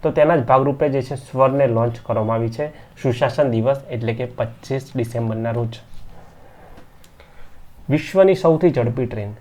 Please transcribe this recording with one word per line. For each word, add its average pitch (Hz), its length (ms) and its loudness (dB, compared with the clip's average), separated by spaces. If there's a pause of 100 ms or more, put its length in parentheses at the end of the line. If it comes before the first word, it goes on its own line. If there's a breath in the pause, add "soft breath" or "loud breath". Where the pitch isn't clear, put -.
તો 156 80 0
તેના 156 240 4
જ 156 40 4
ભાગરૂપે 139 500 2
જે 135 120 -2
છે 135 140 -8
સ્વરને 135 520 2
લોન્ચ 117 280 0 (100)
કરવામાં 113 320 -2
આવી 117 120 -2
છે 147 180 -6 (340 loud breath)
સુશાસન 135 500 0
દિવસ, 113 380 0
એટલે 117 240 -4
કે 120 120 -4
પચીસ 131 720 -8
ડિસેમ્બરના 117 560 -4
રોજ. 117 280 -4 (2000 soft breath)
વિશ્વની 185 460 4
સૌથી 170 340 4
ઝડપી 120 360 0
ટ્રેન 107 360 -8